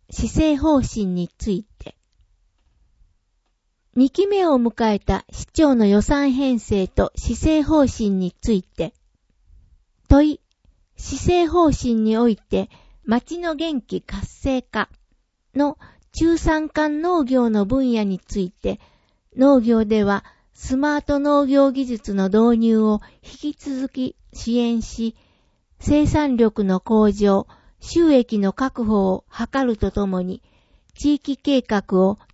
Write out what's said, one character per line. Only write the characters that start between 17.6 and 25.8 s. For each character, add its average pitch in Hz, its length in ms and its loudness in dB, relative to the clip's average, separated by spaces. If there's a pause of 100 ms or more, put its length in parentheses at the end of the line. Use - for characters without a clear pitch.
分 254 260 0
野 226 140 0
に 190 140 -4
つ - 200 -10
い 185 120 -4
て、 - 300 -8 (540)
農 262 260 4
業 226 260 2
で 214 180 0
は 202 220 -2 (260)
ス - 240 -6
マ 294 220 -2
ー - 20 -4
ト 285 180 -2
農 285 280 2
業 277 260 4
技 262 140 -4
術 220 260 -8
の 190 160 0
導 226 300 4
入 226 220 2
を 214 200 0 (220)
引 - 320 -12
き - 40 -20
続 269 300 -8
き - 280 -8 (180)
支 233 240 -4
援 233 240 -2
し、 226 340 -8 (600)
生 294 280 2